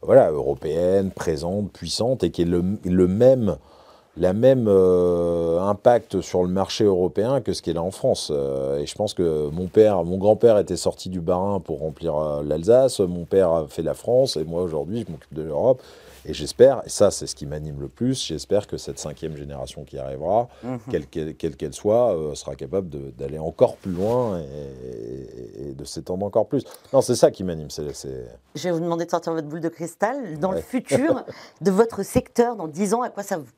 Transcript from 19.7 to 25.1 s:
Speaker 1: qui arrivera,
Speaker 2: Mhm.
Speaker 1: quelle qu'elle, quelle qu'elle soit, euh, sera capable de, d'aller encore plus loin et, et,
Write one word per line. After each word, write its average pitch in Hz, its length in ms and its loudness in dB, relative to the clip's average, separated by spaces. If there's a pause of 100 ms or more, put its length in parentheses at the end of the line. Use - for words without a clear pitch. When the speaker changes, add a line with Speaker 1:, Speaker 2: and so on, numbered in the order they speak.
Speaker 1:
qui 71 120 -16
arrivera, 73 520 -2 (140)
Speaker 2:
Mhm. 123 160 -8 (120)
Speaker 1:
quelle 82 160 -4
qu'elle, 78 280 -8
quelle 73 220 -6
qu'elle 73 160 -8
soit, 110 420 2
euh, 78 200 -4
sera 71 220 -10
capable 85 340 -6
de, 69 260 -10
d'aller 69 220 -8
encore 85 380 2
plus 95 160 -8
loin 107 460 -2
et, 80 40 -6
et, 64 1300 -12